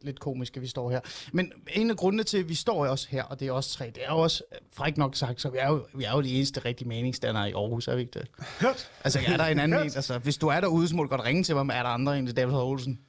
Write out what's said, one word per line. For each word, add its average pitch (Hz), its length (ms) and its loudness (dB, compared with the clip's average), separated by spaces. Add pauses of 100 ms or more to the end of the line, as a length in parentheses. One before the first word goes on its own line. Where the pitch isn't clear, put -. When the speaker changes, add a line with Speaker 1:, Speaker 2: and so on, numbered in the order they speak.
Speaker 1:
lidt 139 180 -10
komisk, 127 380 -6
at 127 40 -10
vi 127 60 -8
står 123 240 -4
her. 127 80 0 (340)
Men 180 180 0 (220)
en 220 160 2
af 214 80 0
grundene 196 260 2
til, 208 140 -2
at 170 120 0
vi 165 60 -2
står 147 320 0
også 135 220 0
her, 131 140 -2
og 135 160 -10
det 135 80 -4
er 131 40 -2
os 135 160 -2
tre, - 180 -6
det 117 200 -10
er 143 80 -2
jo 160 60 2
også, 165 320 2
øh, 175 60 -14 (160)
frækt 147 240 -2
nok 135 180 2
sagt, 123 260 -2
så 139 80 -2
vi 131 80 -4
er 135 100 2
jo, 151 260 2
vi 135 100 -6
er 107 80 -2
jo 143 100 4
de 131 120 0
eneste 135 260 0
rigtige 120 280 -4
meningsdannere 117 600 -2
i - 40 -4
Aarhus, 113 340 -2
er 123 80 0
vi 123 60 0
ikke - 180 -8
det? - 80 -8 (340)
Speaker 2:
Hørt. 254 280 0 (140)
Speaker 1:
Altså, 139 240 2
er 175 100 4
der 160 80 4
en 156 140 4
anden 151 180 4
Speaker 2:
Hørt. - 100 2
Speaker 1:
en? 135 80 -4
Altså, 127 220 -2
hvis 135 200 0
du 156 100 2
er 143 140 4
der 196 60 4
ude, 165 200 4
så 160 80 0
må 160 80 2
du 127 60 -2
godt 135 140 0
ringe 151 200 4
til 165 120 2
mig, 139 100 4
men 123 120 0
er 123 60 0
der 123 60 0
andre 135 300 2
end 127 100 -2
David 127 260 2
Olsen? 131 540 -2